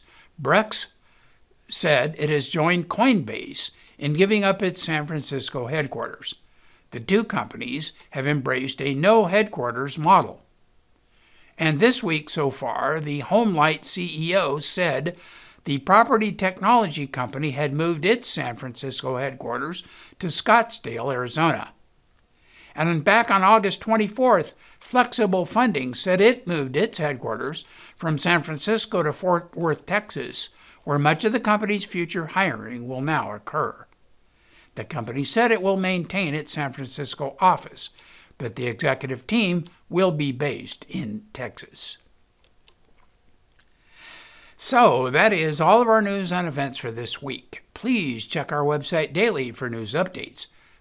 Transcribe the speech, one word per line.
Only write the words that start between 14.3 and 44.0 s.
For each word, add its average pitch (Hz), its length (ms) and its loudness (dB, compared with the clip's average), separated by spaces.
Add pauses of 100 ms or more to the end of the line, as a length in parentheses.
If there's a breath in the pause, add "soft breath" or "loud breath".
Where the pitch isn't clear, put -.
O 151 220 2
said 160 580 -2 (480 loud breath)
the 143 140 0
property 214 520 4
technology 185 720 0
company 135 460 -4
had 139 220 -2
moved 160 320 0
its 240 240 2
San 127 260 -2
Francisco 131 640 -6
headquarters 131 640 -6 (360 loud breath)
to 180 80 -4
Scottsdale, 139 880 0
Arizona. 123 600 0 (1000 soft breath)
And 165 300 0
back 226 260 4
on 196 140 4
August 196 380 4
twenty-fourth, 220 720 2 (260 soft breath)
Flexible 208 680 2
Funding 160 500 0
said 185 260 0
it 240 260 4
moved 143 300 -2
its 220 220 0
headquarters 131 640 -6 (320 loud breath)
from 160 220 -2
San 170 240 2
Francisco 180 600 -2
to 151 80 0
Fort 175 460 -2
Worth, 165 300 -2
Texas, 190 600 -4 (340 soft breath)
where 143 160 0
much 156 260 2
of 220 80 2
the 254 60 0
company's 208 440 0
future 170 440 -6
hiring 120 600 -4
will 131 140 -6
now 131 320 -2
occur. 113 540 -6 (880 soft breath)
The 117 80 -8
company 120 400 -6
said 226 280 2
it 208 100 2
will 190 140 2
maintain 185 600 -2
its 151 180 -6
San 143 180 -4
Francisco 139 720 -8
office, - 480 2 (480 loud breath)
but 113 180 -8
the 123 120 -4
executive 131 580 -2
team 180 400 0 (240 loud breath)
will 185 220 4
be 151 200 -2
based 123 560 -6
in 107 460 -8
Texas. - 640 -10 (2500 loud breath)